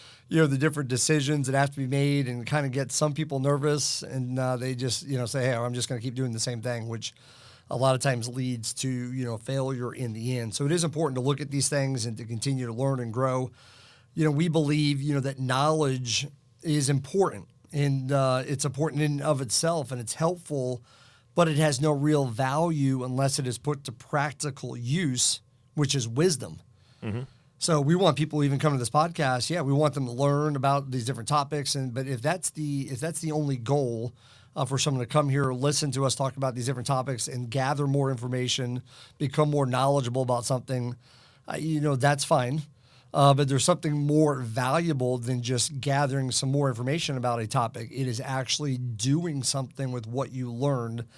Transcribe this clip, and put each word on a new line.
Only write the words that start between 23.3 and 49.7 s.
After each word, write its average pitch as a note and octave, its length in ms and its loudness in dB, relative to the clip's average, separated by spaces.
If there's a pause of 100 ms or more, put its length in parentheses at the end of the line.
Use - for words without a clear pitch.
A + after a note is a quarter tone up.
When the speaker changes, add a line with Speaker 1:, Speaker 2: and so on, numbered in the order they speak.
Speaker 1:
it C3+ 80 -2
is B2 120 -4
put C#3+ 260 -4
to A2+ 80 -10
practical C#3 880 -6
use, C3 640 0 (340)
which C#3+ 180 2
is A#2+ 140 -2
wisdom. A#2 520 0 (440)
Speaker 2:
Mm-hmm. A#2 180 -4 (380)
Speaker 1:
So D#3 220 2
we D3+ 140 4
want F3+ 220 6
people D3+ 260 0
even C#3 160 2
come D3+ 140 2
to C3 60 2
this A#2+ 100 -2
podcast. D3+ 600 2
Yeah, E3 120 -2
we C#3 120 0
want D3 200 4
them C#3 120 -2
to A#2+ 60 -6
learn C#3+ 440 2
about C#3 360 0
these B2 140 -2
different A#2 220 -6
topics. C#3+ 480 0
And, C3 180 -4
but C3 140 -4
if B2+ 140 -4
that's D#3+ 300 -2
the, C#3+ 380 -4
if B2+ 120 -6
that's E3 180 -4
the D#3 140 -4
only C#3+ 240 0
goal, A#2+ 560 -2 (420)
uh, C#3 100 0
for C3+ 140 -2
someone C3+ 220 0
to A#2 60 -4
come C#3+ 220 2
here, C3+ 240 2
listen C#3+ 380 0
to C3+ 120 -2
us C3 120 2
talk C3 200 -4
about C3 200 -2
these B2 100 -4
different A#2+ 220 -4
topics C3 400 -2
and B2 240 -6
gather C#3 340 0
more C#3 240 2
information, B2 720 -2 (380)
become D3+ 320 2
more C#3+ 160 2
knowledgeable B2+ 560 2
about A#2+ 220 0
something, B2 500 -2 (520)
uh, - 100 -6
you D#3 220 0
know, C#3+ 160 2
that's C#3+ 280 4
fine. C#3 400 2 (500)
Uh, C#3+ 220 8
but C#3+ 120 2
there's C#3+ 160 2
something E3 300 2 (120)
more D3 360 6
valuable B2+ 800 0
than B2 240 -2
just B2+ 360 0
gathering C#3 520 0
some C3 200 -2
more C#3+ 180 4
information C3 480 -2
about A#2+ 220 0
a A2+ 80 -2
topic. A#2 440 -2
It C3 160 -4
is A#2 120 -4
actually C3+ 600 -4
doing C3 640 -2
something C3 480 -4